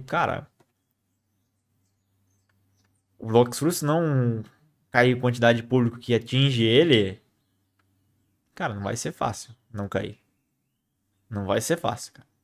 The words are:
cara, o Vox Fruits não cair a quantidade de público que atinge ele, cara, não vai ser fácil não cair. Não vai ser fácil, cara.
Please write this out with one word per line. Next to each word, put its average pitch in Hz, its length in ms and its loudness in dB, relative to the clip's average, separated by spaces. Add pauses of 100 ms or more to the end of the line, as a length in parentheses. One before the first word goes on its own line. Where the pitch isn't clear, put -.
cara, - 400 -4 (2750)
o 110 100 -12
Vox 120 300 4
Fruits 165 240 -2
não 143 600 0 (480)
cair 123 260 4
a - 20 -8
quantidade 117 420 2
de 113 60 -14
público 120 300 2
que - 160 -2
atinge 123 500 0
ele, 113 580 4 (1300)
cara, 139 200 -8
não 101 100 -8
vai 113 140 -4
ser 160 160 -8
fácil - 420 -8 (160)
não 104 160 -8
cair. 101 320 -6 (1080)
Não 101 160 -6
vai 101 160 0
ser 165 160 -2
fácil, - 340 -6
cara. - 160 -20 (160)